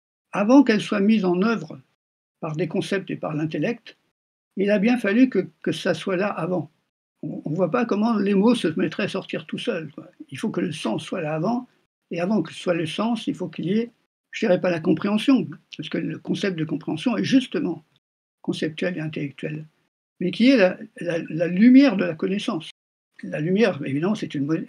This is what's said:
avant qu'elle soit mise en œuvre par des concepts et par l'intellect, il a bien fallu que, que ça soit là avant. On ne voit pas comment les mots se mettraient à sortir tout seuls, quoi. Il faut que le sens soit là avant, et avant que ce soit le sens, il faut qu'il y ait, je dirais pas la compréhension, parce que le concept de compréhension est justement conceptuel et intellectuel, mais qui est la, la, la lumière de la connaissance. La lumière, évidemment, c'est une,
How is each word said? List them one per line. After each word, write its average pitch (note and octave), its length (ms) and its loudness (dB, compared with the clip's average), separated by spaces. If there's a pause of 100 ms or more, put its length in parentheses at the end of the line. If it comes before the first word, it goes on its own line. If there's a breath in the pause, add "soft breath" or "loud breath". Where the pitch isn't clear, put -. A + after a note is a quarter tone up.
(320)
avant A3+ 300 8
qu'elle A3 180 4
soit G#3 200 -2
mise G3+ 260 4
en F3+ 160 4
œuvre F#3 360 -2 (640)
par D#3 160 -6
des F3+ 120 -2
concepts F#3+ 420 -4
et D#3 60 -6
par D#3+ 180 -6
l'intellect, D#3+ 640 -6 (580)
il G3+ 140 0
a G#3 80 4
bien A#3 180 4
fallu A3+ 320 4
que, F#3 200 -2 (140)
que F3+ 100 -2
ça - 200 -2
soit F3+ 240 -4
là G3 120 -2
avant. F3+ 420 -4 (520)
On D#3 280 -8
ne D3 40 -2
voit F3 160 0
pas B3 140 0
comment A3 320 0
les G3+ 180 0
mots G#3 200 4
se F#3 140 0 (100)
mettraient D#3+ 240 -2
à E3 60 -2
sortir F3 360 -8
tout - 140 -8
seuls, D#3+ 320 -6
quoi. - 180 -20 (220)
Il C3+ 80 -10
faut A3+ 100 -4
que F3+ 140 -2
le F#3 100 -2
sens F3+ 320 -6
soit - 160 -8
là D3+ 140 -4
avant, A3+ 320 -2 (440)
et E3 100 -6
avant F#3+ 220 2
que - 100 -12
ce - 80 -16
soit F3+ 140 0
le E3 120 -2
sens, A3 400 -4
il F3+ 80 -2
faut F3+ 140 -6
qu'il - 180 -8
y G3 120 0
ait, A#3 120 -2 (400)
je - 160 -4
dirais F#3 140 4
pas F#3 100 0
la E3 100 -2
compréhension, G3+ 680 2 (300)
parce D#3+ 140 -12
que F3+ 80 -2
le D#3+ 200 -6
concept - 400 -4
de D#3 60 -2
compréhension D#3 540 -4
est G3 60 0
justement F#3 600 0 (560)
conceptuel F3 560 -4
et - 40 -6
intellectuel, D#3 640 -8 (540)
mais F3+ 100 -2
qui A3+ 180 2
est C#4 80 8
la, F#3 220 4 (220)
la, F3 180 -4 (100)
la E3 180 -2
lumière A#3+ 520 8
de F#3 60 0
la E3+ 100 -4
connaissance. G3 560 -4 (520)
La F3+ 180 -8
lumière, F#3 440 2
évidemment, D3+ 300 0
c'est - 200 -6
une, D3 340 -2